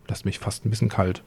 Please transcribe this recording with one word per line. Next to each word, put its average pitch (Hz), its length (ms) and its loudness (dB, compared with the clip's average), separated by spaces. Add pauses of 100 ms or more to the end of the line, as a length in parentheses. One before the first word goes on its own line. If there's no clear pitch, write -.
lasst - 180 -6
mich 98 140 -2
fast - 260 -6
ein 107 40 2
bisschen 110 200 2
kalt. 92 380 2